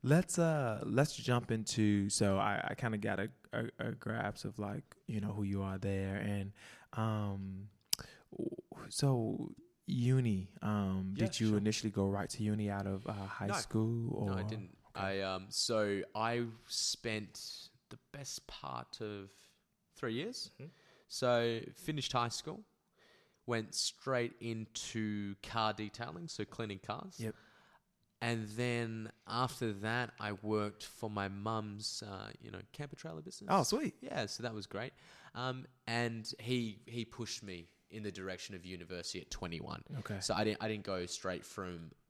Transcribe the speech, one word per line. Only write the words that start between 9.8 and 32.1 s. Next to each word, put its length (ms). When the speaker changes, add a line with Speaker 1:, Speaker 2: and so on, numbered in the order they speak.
Speaker 1:
uni, 640
um, 540
Speaker 2:
Yeah, 100
Speaker 1:
did 140
you 100
Speaker 2:
sure. 80
Speaker 1:
initially 340
go 160
right 220
to 140
uni 260
out 180
of, 200
uh, 60
high 340
Speaker 2:
No. 80
Speaker 1:
school? 580
Or? 160
Speaker 2:
No, 80
I 60
didn't. 320
Speaker 1:
Okay. 260
Speaker 2:
I, 0
um, 280
so 520
I 280
spent 1000
the 80
best 360
part 540
of 280
three 180
years. 420
Speaker 1:
Mm-hmm. 140
Speaker 2:
So 520
finished 380
high 160
school, 320
went 300
straight 640
into 1040
car 300
detailing, 540
so 180
cleaning 400
cars. 340
Speaker 1:
Yep. 160
Speaker 2:
And 340
then 560
after 460
that, 460
I 120
worked 400
for 260
my 180
mum's, 800
uh, 220